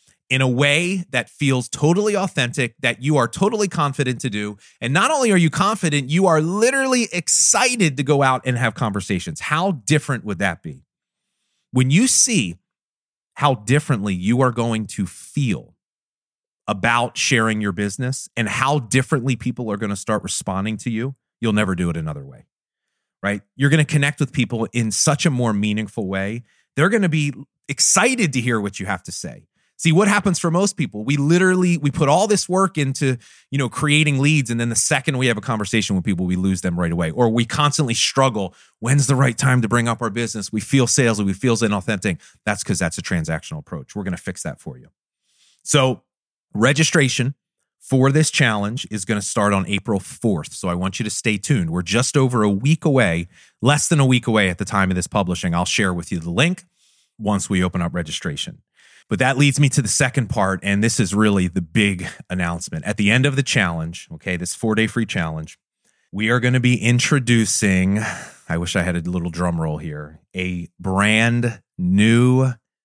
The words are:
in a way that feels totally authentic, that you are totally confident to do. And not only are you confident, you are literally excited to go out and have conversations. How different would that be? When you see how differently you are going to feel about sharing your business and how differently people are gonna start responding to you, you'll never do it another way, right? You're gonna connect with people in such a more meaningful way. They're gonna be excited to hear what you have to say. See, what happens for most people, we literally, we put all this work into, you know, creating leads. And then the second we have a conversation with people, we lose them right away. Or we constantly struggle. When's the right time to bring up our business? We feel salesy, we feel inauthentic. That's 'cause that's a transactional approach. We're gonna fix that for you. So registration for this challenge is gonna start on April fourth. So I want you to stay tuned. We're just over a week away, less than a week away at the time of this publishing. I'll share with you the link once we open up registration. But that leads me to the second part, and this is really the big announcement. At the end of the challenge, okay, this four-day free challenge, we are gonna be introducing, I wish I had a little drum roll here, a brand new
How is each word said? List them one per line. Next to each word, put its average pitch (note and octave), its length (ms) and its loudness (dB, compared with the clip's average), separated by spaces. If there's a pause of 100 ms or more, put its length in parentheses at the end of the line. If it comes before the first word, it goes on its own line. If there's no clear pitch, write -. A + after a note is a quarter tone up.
(300)
in C3 100 2
a C3 80 2
way D3+ 640 2
that B2 180 -4
feels C3 400 -2
totally G3+ 480 2
authentic, C3 640 -2
that A#2+ 220 -2
you D3 160 2
are A#2 100 4
totally G#3 400 0
confident C3+ 500 -2
to B2 120 -6
do. G#2 260 -6 (240)
And A#2+ 140 -4
not G#3 160 2
only C4+ 200 2
are G3 60 4
you E3+ 140 4
confident, D#3+ 580 -2
you F3+ 180 2
are D#3+ 140 4
literally A#3+ 720 0
excited G3 840 0
to C3+ 40 0
go C#3 200 2
out C3 240 2
and B2+ 100 0
have A#2 180 0
conversations. G2 640 -4
How F3+ 320 -2
different C#3+ 520 -2
would G2+ 140 -6
that F2+ 240 -2
be? C#2+ 220 -14 (840)
When C3 200 2
you G3+ 160 4
see C3+ 500 0 (800)
how C#3 220 2
differently G#2 580 0
you G2+ 260 0
are B2+ 120 2
going A#2 340 -2
to G2+ 180 -6
feel - 720 -6 (920)
about A#2 520 0
sharing A2 420 2
your G#2 120 -2
business G#2 640 -4
and A2+ 140 -2
how C#3 300 0
differently B2+ 580 0
people B2 340 -6
are G#2+ 60 -4
gonna G2+ 200 -4
start G#2+ 260 -4
responding G2+ 560 -4
to - 120 -6
you, A#2 240 -4 (260)
you'll A2+ 120 0
never G#2 220 2
do E2+ 160 -2
it D#2+ 60 -4
another D2+ 280 -8
way, C2+ 220 -20 (760)
right? G2+ 200 -4 (120)
You're C3+ 160 2
gonna D#3 140 4
connect C#3+ 340 0
with C#3+ 140 -2
people A2+ 400 -2
in A2+ 200 -2
such - 340 0
a E3 40 0
more B2 220 0
meaningful G#2 540 -2
way. G2 380 -6 (300)
They're D#3 140 2
gonna G3+ 220 2
be D3 240 -2 (340)
excited G#3 640 2
to B2+ 80 0
hear A#2 180 0
what G2+ 220 -6
you F#2+ 60 -8
have F#2+ 160 -6
to - 100 -12
say. - 360 -14 (300)
See, E3+ 120 0
what F#3 160 4
happens G3+ 320 0
for F3 100 -2
most F#3 280 0
people, G#2+ 260 -6
we C#3 140 -2
literally, F3+ 600 4
we C#3+ 140 -2
put D3 180 2
all F3+ 200 4
this G#3 200 0
work F#3 300 0
into, C3+ 400 0 (320)
you C#3 80 -2
know, D3 100 -2
creating D3 520 2
leads. C#3+ 280 2
And A#2 120 -2
then A#2 80 0
the A2+ 80 -2
second C3+ 420 0
we B2+ 80 0
have A2+ 100 2
a G#2 40 -8
conversation G#2 560 -2
with F2 80 -2
people, F#2 200 0
we F#2 120 0
lose F#2 240 0
them F2 180 -2
right E2+ 140 -2
away. E2+ 180 -2
Or A#2+ 180 2
we A2+ 160 0
constantly C#3 500 0
struggle. A2 600 0 (240)
When's C3 300 2
the C#3 80 2
right B2+ 200 2
time B2+ 260 2
to A2 60 0
bring A#2 200 0
up A#2 120 -2
our A2+ 100 -2
business? A2 420 -6
We G#2+ 80 -2
feel C3 260 2
salesy, A2+ 400 2
we G2 60 0
feel A#2 240 0
inauthentic. G2+ 640 -2 (260)
That's G2+ 160 -2
'cause F2+ 160 -2
that's E2+ 180 -2
a F2 60 -8
transactional D#2+ 560 -4
approach. D2 380 -14
We're G2+ 80 -8
gonna F2+ 120 -6
fix - 280 -10
that D2+ 160 -10
for B1+ 180 -14
you. B1+ 100 -20 (760)
So C3 400 0 (500)
registration C3+ 800 2 (460)
for C3+ 320 2
this D#3 180 2
challenge A2 580 0
is G#2 160 -6
gonna G#2 160 -2
start G#2 320 0
on F#2+ 140 2
April G2+ 320 -2
fourth. F2+ 540 -4
So - 160 -8
I F2 60 0
want F2+ 260 -4
you A2+ 40 -4
to G#2+ 60 -6
stay G#2+ 280 -2
tuned. G2 320 0
We're F2 120 -2
just A2 340 0
over B2 280 2
a G#2 60 4
week B2+ 340 0
away, F#2+ 420 2 (340)
less C#3+ 280 2
than D#3 100 4
a C#3 80 6
week B2+ 220 4
away G#2+ 200 4
at F2 100 -2
the G2+ 60 -2
time F#2+ 280 2
of - 20 0
this F2+ 140 -2
publishing. F2+ 480 -2
I'll F2+ 80 0
share F#2+ 280 0
with F2 200 -8
you F2 80 -4
the E2+ 100 -8
link D3+ 360 -2 (520)
once G#2 320 -2
we F#2 140 2
open F2+ 180 -2
up F2 100 -4
registration. D#2+ 680 -8 (460)
But G2+ 100 -2
that C3 180 2
leads C#3+ 240 4
me C#3+ 100 6
to C3+ 120 2
the G#2 60 -2
second B2+ 400 0
part, F#2+ 340 0
and G2+ 200 0
this A#2 160 0
is F#2+ 140 0
really G2+ 340 4
the F2+ 140 -2
big F2+ 460 0 (240)
announcement. E2+ 560 -6
At G#2 100 -4
the G#2 140 2
end C3 160 4
of C3+ 100 -2
the C#3 60 0
challenge, E2+ 680 -2
okay, F2 260 -6
this F2 160 -8
four-day A2 320 0
free A2+ 180 -2
challenge, D#2 540 -6 (540)
we G#2+ 180 -2
are B2 100 2
gonna B2 200 2
be B2 160 4
introducing, A2 1200 2 (500)
I E2 80 -2
wish E2+ 180 -4
I F#2+ 80 0
had F2 140 -2
a E2+ 140 -6
little F2 180 -2
drum E2+ 320 -2
roll D#2 180 -4
here, D2+ 420 -12 (140)
a F2+ 340 -6 (120)
brand A2 800 2 (160)
new A#2 800 4 (300)